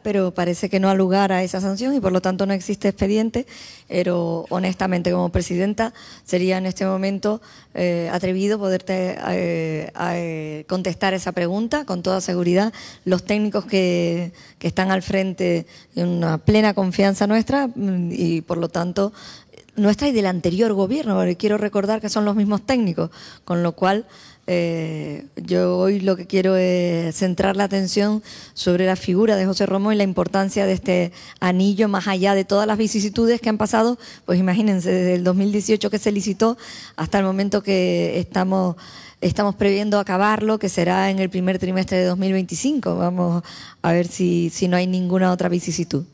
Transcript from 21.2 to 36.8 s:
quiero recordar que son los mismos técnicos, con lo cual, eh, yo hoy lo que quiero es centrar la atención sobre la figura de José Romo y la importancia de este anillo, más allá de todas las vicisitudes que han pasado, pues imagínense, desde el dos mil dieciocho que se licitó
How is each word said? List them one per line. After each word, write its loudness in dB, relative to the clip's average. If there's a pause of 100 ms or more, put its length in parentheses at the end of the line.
quiero 2
recordar -2
que -6
son 0
los 0
mismos 0
técnicos, 0 (360)
con 0
lo 0
cual, 0 (420)
eh, -4
yo 0
hoy 2
lo 0
que -10
quiero 2
es 0
centrar 0
la 2
atención 0 (300)
sobre 2
la 2
figura 2
de 2
José 0
Romo 0
y 2
la 4
importancia 0
de 2
este 0 (260)
anillo, 2
más -2
allá 2
de 2
todas 2
las 0
vicisitudes 0
que -4
han 2
pasado, 2 (280)
pues 2
imagínense, 2
desde 2
el 0
dos 2
mil 2
dieciocho 0
que -2
se 0
licitó 0 (380)